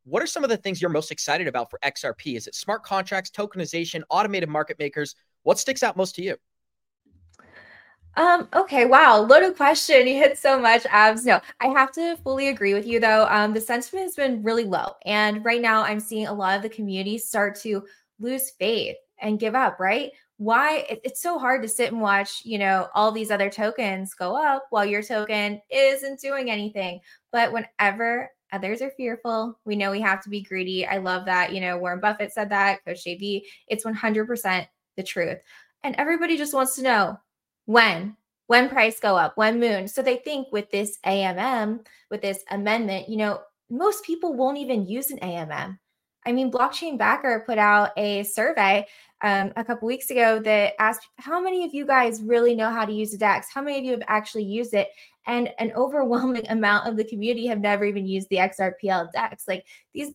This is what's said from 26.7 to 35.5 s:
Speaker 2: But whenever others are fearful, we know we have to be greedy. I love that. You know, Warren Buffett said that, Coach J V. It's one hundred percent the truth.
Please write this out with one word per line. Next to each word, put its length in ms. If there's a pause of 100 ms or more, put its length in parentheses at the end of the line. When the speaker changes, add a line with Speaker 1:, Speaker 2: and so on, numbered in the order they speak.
Speaker 2:
But 220
whenever 800 (200)
others 300
are 160
fearful, 680
we 120
know 160
we 100
have 220
to 60
be 120
greedy. 460
I 100
love 280
that. 280
You 80
know, 160
Warren 220
Buffett 340
said 160
that, 340
Coach 200
J 120
V. 320 (200)
It's 180
one 80
hundred 320
percent 420 (300)
the 60
truth. 340 (460)